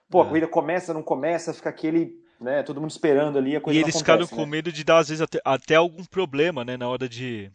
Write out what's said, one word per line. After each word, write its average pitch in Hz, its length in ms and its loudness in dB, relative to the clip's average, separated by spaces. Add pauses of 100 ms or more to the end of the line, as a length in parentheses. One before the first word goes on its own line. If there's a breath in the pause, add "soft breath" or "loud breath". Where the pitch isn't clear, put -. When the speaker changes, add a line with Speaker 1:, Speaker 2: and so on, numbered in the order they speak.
Speaker 1:
pô, 180 140 6
a - 20 6
Speaker 2:
É. 135 40 2
Speaker 1:
corrida 160 180 0
começa, 165 480 -2
não 156 80 -6
começa, 156 500 -4
fica - 160 -8
aquele, 160 480 -2 (240 soft breath)
né, 131 220 -2
todo 143 180 -8
mundo 156 120 -6
esperando 147 460 2
ali, 135 180 0
a 147 40 -2
coisa 147 160 0
Speaker 2:
E 156 60 4
Speaker 1:
não 151 60 2
Speaker 2:
eles 160 80 -2
Speaker 1:
acontece, 160 260 4
Speaker 2:
ficaram 175 60 -2
com 151 200 -6
Speaker 1:
né? 147 80 -6
Speaker 2:
medo 160 140 -4
de 151 140 -8
dar, 165 140 6
às 156 100 2
vezes, 156 120 -6
até, 160 240 -2
até 135 300 0
algum 170 300 2
problema, 151 600 -2
né, 123 120 -6
na 123 120 -6
hora 127 200 -4
de 117 460 -10